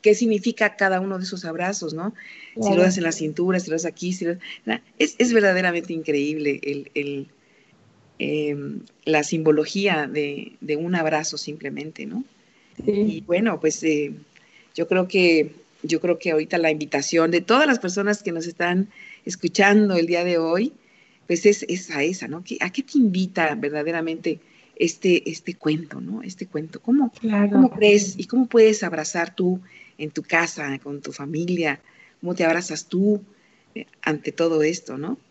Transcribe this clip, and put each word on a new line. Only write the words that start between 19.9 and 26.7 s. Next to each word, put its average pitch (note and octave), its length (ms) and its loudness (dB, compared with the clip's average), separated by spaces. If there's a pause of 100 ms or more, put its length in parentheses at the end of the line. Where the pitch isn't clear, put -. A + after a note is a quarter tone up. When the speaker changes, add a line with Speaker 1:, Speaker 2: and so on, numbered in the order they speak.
Speaker 1:
el E3+ 120 4
día E3+ 160 0
de F3 140 2
hoy, E3+ 360 0 (540)
pues F3 180 -2
es, G3+ 220 4
es F3+ 240 -6
a C#3 120 -2
esa, E3+ 240 -4
¿no? E3 160 -10
¿Qué, - 180 -10
a F3+ 100 -2
qué C4+ 120 -6
te - 140 -2
invita F#3 580 2
verdaderamente D#3+ 840 -4 (380)
este, F3 520 2
este - 260 -10
cuento, D#3 440 -4
¿no? G3+ 240 -8
Este F#3 240 -12
cuento. D#3 340 -10